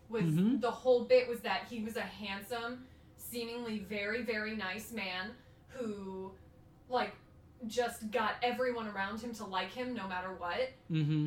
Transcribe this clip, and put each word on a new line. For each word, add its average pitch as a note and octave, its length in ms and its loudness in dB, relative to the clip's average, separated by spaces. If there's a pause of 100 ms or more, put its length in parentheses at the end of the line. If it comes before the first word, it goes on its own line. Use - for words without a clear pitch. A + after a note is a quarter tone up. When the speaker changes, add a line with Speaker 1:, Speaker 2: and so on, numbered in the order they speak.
Speaker 1:
Was A3 160 0
Speaker 2:
Mm-hmm. F#3 360 4
Speaker 1:
the A#3 100 2
whole A#3+ 340 6
bit B3 240 8
was A#3+ 120 -2
that F#3+ 280 -2
he A3+ 140 -6
was A3 140 -4
a A3 60 -2
handsome, G3+ 840 -6 (300)
seemingly A#3 640 -4
very, G#3 420 -2
very G#3+ 320 -2
nice G#3+ 380 -4
man G3 400 -4 (380)
who, G3 640 -6 (560)
like, A#3 260 2 (520)
just A3+ 440 -2
got A3 320 2
everyone A#3+ 440 2
around G3+ 340 -2
him A#3+ 140 -6
to G#3+ 100 -8
like F#3+ 280 -2
him B3+ 220 -4
no G3 120 -4
matter F#3 280 -4
what. F3 360 0 (200)
Speaker 2:
Mm-hmm. D3+ 360 4